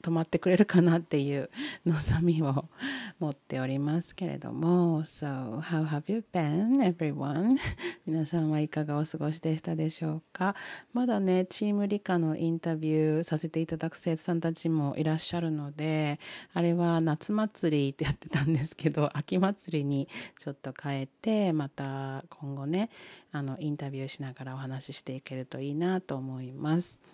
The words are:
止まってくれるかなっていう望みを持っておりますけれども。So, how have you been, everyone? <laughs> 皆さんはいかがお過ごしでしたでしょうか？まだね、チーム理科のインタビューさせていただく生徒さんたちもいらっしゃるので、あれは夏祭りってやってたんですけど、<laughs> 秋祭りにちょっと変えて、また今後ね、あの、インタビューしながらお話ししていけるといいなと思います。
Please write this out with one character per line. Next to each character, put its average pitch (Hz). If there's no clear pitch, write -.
止 -
ま 165
っ 165
て -
く -
れ 180
る 208
か 185
な 165
っ 170
て 151
い 143
う 127
望 160
み 165
を 139
持 156
っ 143
て -
お 131
り 135
ま 151
す -
け 180
れ 143
ど 120
も。 165
So, 135
how 160
have 151
you 220
been, 180
everyone? 165
<laughs> -
皆 160
さ 165
ん 156
は 151
い 151
か 151
が 147
お 151
過 156
ご 151
し 160
で 160
し 160
た 170
で 156
し -
ょ 156
う 160
か？ 190
ま 247
だ 226
ね、 185
チ -
ー 208
ム 202
理 202
科 185
の 160
イ 165
ン 165
タ 165
ビ 156
ュ 156
ー -
さ 160
せ 165
て 160
い 165
た 160
だ 165
く -
生 165
徒 160
さ 180
ん 165
た 165
ち 165
も 151
い -
ら 156
っ 160
し -
ゃ 175
る 165
の 147
で、 151
あ 170
れ 170
は 170
夏 160
祭 180
り 139
っ 139
て -
や 139
っ -
て -
た 143
ん 156
で 143
す 147
け 156
ど、 147
<laughs> -
秋 185
祭 185
り 143
に 143
ち -
ょ 143
っ -
と -
変 139
え 135
て、 208
ま 151
た 135
今 139
後 139
ね、 185
あ 147
の、 135
イ 151
ン 147
タ 143
ビ 135
ュ 135
ー 135
し -
な 131
が 131
ら 131
お 135
話 131
し -
し -
て 131
い 135
け -
る 131
と 127
い 139
い 143
な 180
と 147
思 131
い 127
ま 151
す。 -